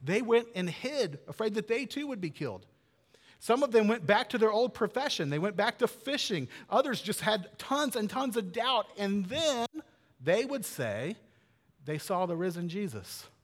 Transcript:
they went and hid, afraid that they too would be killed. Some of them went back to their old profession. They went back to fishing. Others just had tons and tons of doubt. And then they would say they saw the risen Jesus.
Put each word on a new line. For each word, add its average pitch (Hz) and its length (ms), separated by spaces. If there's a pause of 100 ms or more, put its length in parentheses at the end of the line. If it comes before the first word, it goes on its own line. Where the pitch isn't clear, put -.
they 185 200
went 233 320
and 180 160
hid, 247 480 (100)
afraid 220 280
that 214 120
they 233 160
too 285 220
would 262 120
be 180 120
killed. 110 340 (720)
Some 254 240
of 277 80
them 220 160
went 214 200
back 208 240
to 247 80
their 220 120
old 226 220
profession. 240 560
They 143 100
went 185 180
back 220 240
to 240 60
fishing. 220 640 (220)
Others 247 320
just 202 180
had 208 380
tons 277 380
and 214 120
tons 254 300
of 190 120
doubt. 226 360 (100)
And 202 300
then 262 400 (560)
they 196 240
would 269 180
say 123 520 (680)
they 151 140
saw 185 260
the 175 100
risen 175 360
Jesus. 160 560 (180)